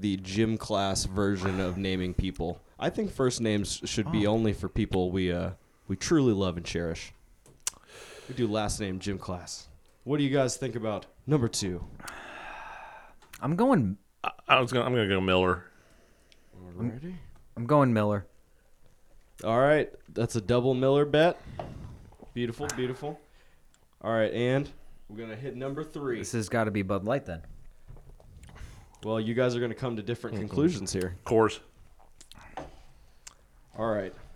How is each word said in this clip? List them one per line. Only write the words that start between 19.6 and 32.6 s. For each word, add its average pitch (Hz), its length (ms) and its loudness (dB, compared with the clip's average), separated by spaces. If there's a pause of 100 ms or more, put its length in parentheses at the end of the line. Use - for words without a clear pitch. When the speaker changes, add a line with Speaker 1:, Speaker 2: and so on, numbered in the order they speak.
Speaker 1:
right. 147 320 4 (220)
That's 117 200 0
a 113 60 2
double 120 320 2
Miller 135 320 4
bet. 151 340 4 (920)
Beautiful, 120 420 -4
beautiful. 131 460 -6 (800)
All 107 120 -4
right, 110 200 2
and 127 340 2 (440)
we're 104 80 -14
gonna 110 180 -10
hit 123 200 -10
number 139 280 -6
three. 139 360 -4
Speaker 2:
This - 120 -8
has 113 160 -2
gotta 110 220 0
be 101 100 0
Bud 95 240 -2
Light 131 220 -2
then. 82 160 -10 (1600)
Speaker 1:
Well, 110 160 0
you 113 140 0
guys 123 200 2
are 120 60 0
gonna 117 140 -2
come 120 220 -4
to 107 60 -6
different 113 340 -6
Speaker 3:
Mm-mm. 104 40 -4
Speaker 1:
conclusions 107 500 0
here. 90 260 -4 (100)
Speaker 3:
Coors. 110 340 6 (2250)